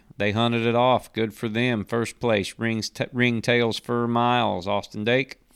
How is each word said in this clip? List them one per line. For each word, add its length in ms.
They 140
hunted 340
it 120
off. 360
Good 220
for 140
them. 360
First 360
place, 360
Rings 320
T-, 240
Ring 300
Tails 380
for 260
Miles, 640
Austin 340
Dake. 380